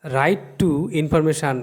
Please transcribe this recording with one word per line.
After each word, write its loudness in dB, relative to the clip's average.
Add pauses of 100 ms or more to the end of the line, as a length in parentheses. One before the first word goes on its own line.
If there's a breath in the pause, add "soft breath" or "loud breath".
Right 0
to 4 (320)
Information 0